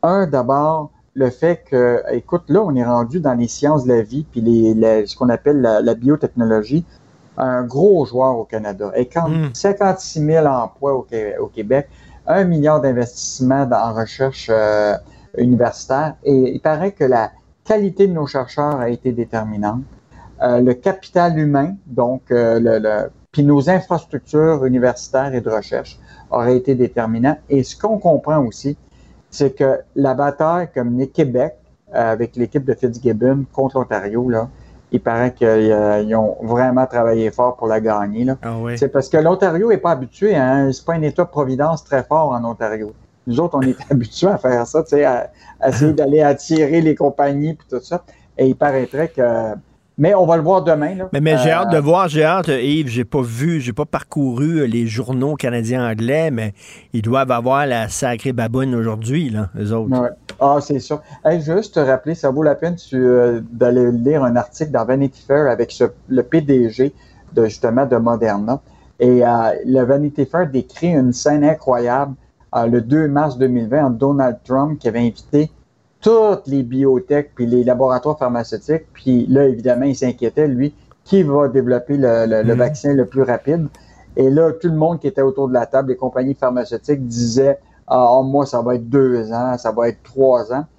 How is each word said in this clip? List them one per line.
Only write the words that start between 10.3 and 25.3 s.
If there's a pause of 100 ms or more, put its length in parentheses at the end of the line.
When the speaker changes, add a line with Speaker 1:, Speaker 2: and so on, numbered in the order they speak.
Speaker 1:
emplois
au
Qué-,
au
Québec, (380)
un
milliard
d'investissements
dans,
en
recherche,
euh, (440)
universitaire,
et
il
paraît
que
la (340)
qualité
de
nos
chercheurs
a
été
déterminante. (600)
Euh,
le
capital
humain, (100)
donc,
euh,
le,
le, (220)
puis
nos
infrastructures
universitaires